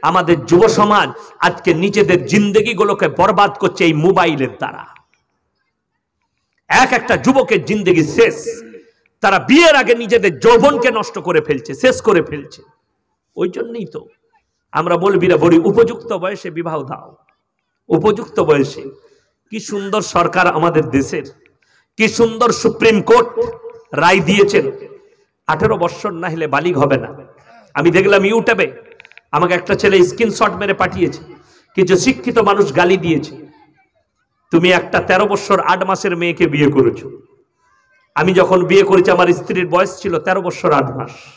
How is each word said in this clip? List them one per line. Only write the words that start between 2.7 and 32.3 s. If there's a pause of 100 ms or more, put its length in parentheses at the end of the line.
বরবাদ
করছে
এই
মোবাইলের
দ্বারা। (1800)
এক
একটা
যুবকের
জিন্দেগি
শেষ। (580)
তারা
বিয়ের
আগে
নিজেদের
যৌবনকে
নষ্ট
করে
ফেলছে,
শেষ
করে
ফেলছে। (760)
ওই
জন্যই
তো (680)
আমরা
মৌলবীরা
বলি,
"উপযুক্ত
বয়সে
বিবাহ
দাও, (720)
উপযুক্ত
বয়সে।" (680)
কি
সুন্দর
সরকার
আমাদের
দেশের, (720)
কি
সুন্দর
সুপ্রিম
কোর্ট (520)
রায়
দিয়েছেন, (760)
আঠেরো
বৎসর
না
হলে
বালিগ
হবে
না। (680)
আমি
দেখলাম
YouTube-এ (640)
আমাকে
একটা
ছেলে
স্ক্রিনশট
মেরে
পাঠিয়েছে, (500)
কিছু
শিক্ষিত